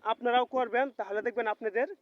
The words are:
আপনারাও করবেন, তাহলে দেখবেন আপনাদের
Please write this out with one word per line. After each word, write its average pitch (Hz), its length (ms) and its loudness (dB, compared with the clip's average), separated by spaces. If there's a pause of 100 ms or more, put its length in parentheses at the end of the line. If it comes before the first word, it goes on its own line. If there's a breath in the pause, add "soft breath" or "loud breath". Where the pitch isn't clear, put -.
(120)
আপনারাও 240 340 2 (100)
করবেন, 247 300 2 (140)
তাহলে 208 260 -2
দেখবেন 226 280 -2
আপনাদের 220 340 -2 (140)